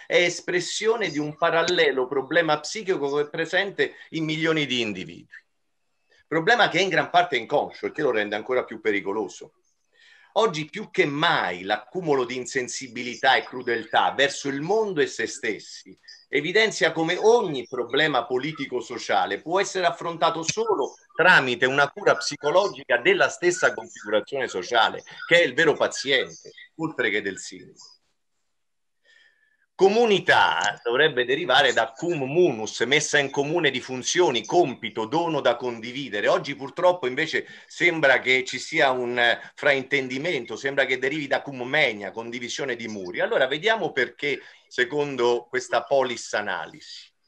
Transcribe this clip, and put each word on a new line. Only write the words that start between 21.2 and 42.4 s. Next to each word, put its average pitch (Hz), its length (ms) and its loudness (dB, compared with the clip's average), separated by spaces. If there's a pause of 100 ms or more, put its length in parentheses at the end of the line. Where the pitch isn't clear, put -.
una 139 240 4
cura 139 280 2
psicologica 147 800 0
della 156 320 4
stessa 170 420 2
configurazione - 720 -4
sociale, 98 580 0 (220)
che 165 140 6
è 170 60 4
il 123 80 -6
vero 151 180 4
paziente, 107 800 -2 (240)
oltre 156 340 -4
che 104 140 -2
del 95 160 -8
sindaco. - 560 -18 (1800)
Comunità 147 1080 4
dovrebbe 123 440 2
derivare 127 480 2
da 113 180 0
cum 165 300 -4
munus, 131 580 0
messa 147 380 2
in 139 120 0
comune 143 400 0
di 123 120 -2
funzioni, 127 640 0
compito, 123 580 0
dono 151 380 -2
da 123 140 4
condividere. 120 720 -6
Oggi 147 280 0
purtroppo 170 500 0
invece 135 400 -2 (200)
sembra 156 540 2
che 127 240 2
ci 127 140 -8
sia 147 320 0
un, 123 280 -2
eh, 120 200 4 (160)
fraintendimento, 131 1000 -2
sembra 139 300 0
che 127 100 0
derivi 139 300 -4
da 127 160 -2
cum 135 180 -10
menia, 123 500 -2
condivisione 120 640 -8